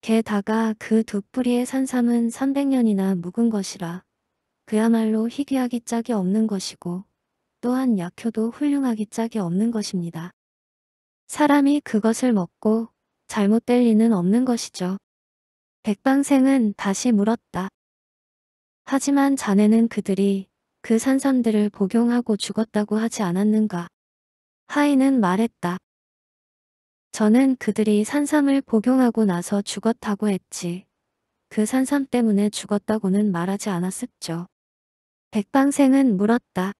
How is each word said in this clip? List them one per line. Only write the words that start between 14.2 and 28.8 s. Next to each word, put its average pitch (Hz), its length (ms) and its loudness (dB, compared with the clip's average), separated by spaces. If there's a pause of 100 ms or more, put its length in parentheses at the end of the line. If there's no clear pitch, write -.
것이죠." 196 540 -4 (880)
백방생은 269 920 2
다시 202 380 0
물었다. 202 560 -2 (1120)
"하지만 277 540 0
자네는 214 500 4
그들이 196 600 -2 (320)
그 226 180 0
산삼들을 247 720 0
복용하고 233 680 0
죽었다고 214 600 -4
하지 220 260 -4
않았는가?" 196 640 0 (800)
하인은 269 540 2
말했다. 185 560 -2 (1400)
"저는 247 440 2
그들이 214 460 0
산삼을 285 580 0
복용하고 233 640 0